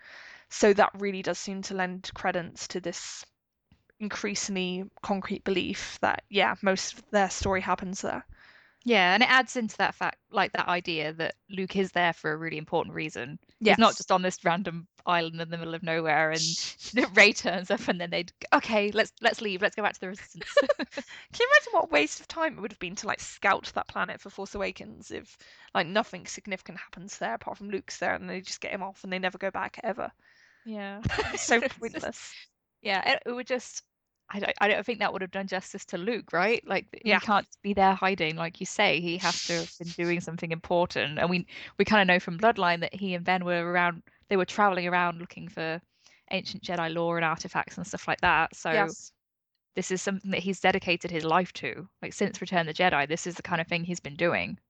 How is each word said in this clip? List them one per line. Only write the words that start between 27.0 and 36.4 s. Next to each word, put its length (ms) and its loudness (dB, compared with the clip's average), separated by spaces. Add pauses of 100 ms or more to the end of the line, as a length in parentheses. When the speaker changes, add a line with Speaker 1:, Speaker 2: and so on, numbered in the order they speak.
Speaker 1:
there 160 -4
apart 240 -10
from 140 -12
Luke's 260 -8
there 160 0
and 160 -6
they 120 -6
just 200 -12
get 100 -8
him 120 -6
off 200 -12
and 80 -10
they 80 -2
never 200 -4
go 100 -4
back 340 -6
ever? 280 -4 (520)
Speaker 2:
Yeah. 380 -10 (320)
Speaker 1:
It's 80 -6
so 180 4
Speaker 2:
<laughs> 20 2
It's 100 -2
just 80 -16
Speaker 1:
pointless. 540 -10 (480)
Speaker 2:
Yeah, 320 0
it, 120 -2
it 60 -4
would 160 -6
just, 360 -6 (460)
I 100 -8
don't, 220 -2
I 60 6
don't 180 4
think 140 -2
that 140 0
would 80 -6
have 100 -6
done 160 -4
justice 380 -6
to 120 -6
Luke, 360 -4
right? 340 2